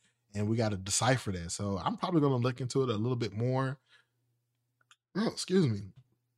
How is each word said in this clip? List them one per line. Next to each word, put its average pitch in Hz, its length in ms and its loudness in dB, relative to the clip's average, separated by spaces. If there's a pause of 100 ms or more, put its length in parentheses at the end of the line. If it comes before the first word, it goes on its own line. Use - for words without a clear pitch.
(340)
and 104 140 -2
we 113 80 0
gotta 110 200 0
decipher 110 560 0
that. 87 180 -6
So 101 320 -4
I'm - 140 -2
probably 175 240 2
gonna 135 160 4
look 123 240 0
into 131 220 0
it 123 80 0
a 110 40 2
little 120 220 0
bit 110 160 -2
more. 131 460 -2 (1400)
Oh, 214 120 0
excuse 175 380 2
me. 101 260 -2 (460)